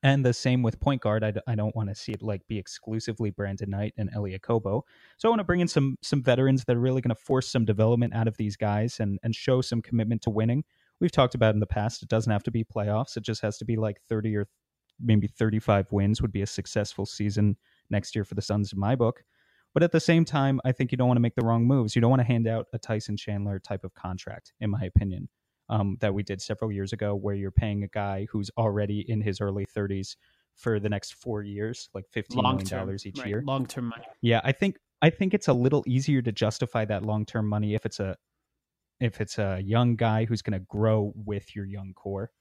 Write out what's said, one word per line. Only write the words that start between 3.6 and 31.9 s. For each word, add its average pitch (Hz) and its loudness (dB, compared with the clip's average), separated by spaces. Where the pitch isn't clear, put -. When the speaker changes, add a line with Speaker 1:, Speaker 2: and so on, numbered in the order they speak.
Speaker 1:
Knight 101 -2
and 101 -4
Elie 98 -4
Okobo. 107 -2
So - 0
I - 4
wanna 220 0
bring 180 2
in 170 2
some, 135 2
some 143 0
veterans 131 4
that 123 2
are 120 2
really 131 2
gonna 120 0
force 131 0
some 117 2
development 110 4
out 113 2
of 107 -4
these 104 -2
guys 107 0
and, 98 0
and 113 0
show 131 2
some 120 -2
commitment 113 0
to - 0
winning. 113 2
We've 175 2
talked 127 4
about 110 4
in 104 2
the 104 2
past, - -2
it - -16
doesn't 113 2
have 101 2
to - -2
be 113 0
playoffs. 107 -2
It 113 -6
just 107 -4
has 104 -2
to 113 -10
be, 113 0
like, 110 -2
thirty 107 -2
or 101 -2
maybe 107 4
thirty-five 107 2
wins 101 2
would 113 0
be 98 -2
a 101 -2
successful - -6
season 104 0
next 101 -4
year 107 -2
for - -12
the 98 -4
Suns 104 -2
in 98 -6
my 98 0
book. 117 -2
But 151 4
at 170 4
the 165 2
same 165 4
time, 139 2
I 131 2
think 127 0
you 127 -4
don't 123 4
wanna 123 6
make 120 2
the 117 0
wrong 117 4
moves. 123 4
You 120 6
don't 117 6
wanna 131 4
hand 117 2
out 113 -2
a 117 -6
Tyson 107 -4
Chandler 101 -4
type 95 -8
of 95 -12
contract, - -10
in 107 -2
my 101 -2
opinion, 95 0
um, 101 0
that 104 0
we 104 -2
did 98 -6
several 110 -4
years 98 -4
ago, 104 -2
where 101 -4
you're 98 -4
paying 101 0
a 101 -6
guy 101 -4
who's 101 -6
already 104 0
in 110 -2
his 104 -2
early 101 -4
thirties 98 -6
for 113 -2
the 101 -2
next 101 -6
four 107 -8
years, 104 -8